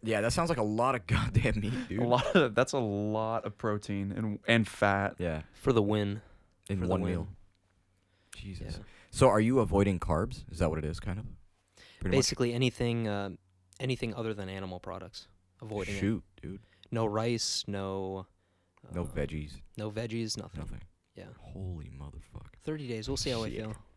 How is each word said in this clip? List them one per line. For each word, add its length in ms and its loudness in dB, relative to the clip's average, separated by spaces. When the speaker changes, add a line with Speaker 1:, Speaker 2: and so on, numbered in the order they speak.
Speaker 1:
Yeah, 180 0
that 120 2
sounds 160 2
like 100 0
a 40 2
lot 320 2
of 120 -6
goddamn 540 2
meat, 280 -2
dude. 140 -2
Speaker 2:
A 40 2
lot 200 4
of, 180 6
that's 180 4
a 60 2
lot 680 0
of 100 -8
protein 600 -2
and, 300 -2
and 220 6
fat. 500 2
Speaker 1:
Yeah. 240 -2
Speaker 3:
For 180 0
the 100 6
win. 380 0
Speaker 1:
In 120 0
Speaker 3:
For 60 0
the 40 2
Speaker 1:
one 100 4
Speaker 3:
win. 120 0
Speaker 1:
meal. 160 -2
Jesus. 400 -10
Speaker 3:
Yeah. 80 -12
Speaker 1:
So 180 6
are 120 6
you 200 6
avoiding 380 6
carbs? 440 0
Is 60 -12
that 100 4
what 100 0
it 60 -2
is, 160 -4
kind 200 -6
of? 40 -10
Pretty 160 2
much? 80 6
Speaker 3:
Basically 280 0
anything, 560 2
uh, 220 -2
anything 340 -2
other 200 -2
than 140 -6
animal 320 -6
products. 480 -12
Avoiding 340 -4
it. 40 -4
Speaker 1:
Shoot, 220 2
dude. 180 -10
Speaker 3:
No 160 0
rice, 600 -2
no, 600 -4
Speaker 1:
No 100 -2
Speaker 3:
uh, 40 -2
Speaker 1:
veggies. 460 -4
Speaker 3:
no 120 -4
veggies, 460 -4
nothing. 240 -10
Speaker 1:
Nothing. 200 -8
Speaker 3:
Yeah. 80 -14
Speaker 1:
Holy 580 -10
motherfucker. 500 -14
Speaker 3:
Thirty 220 -6
days. 220 -6
We'll 80 -2
see 140 -2
how 140 0
I 60 -4
Speaker 1:
Shit. 100 -6
Speaker 3:
feel. 140 -6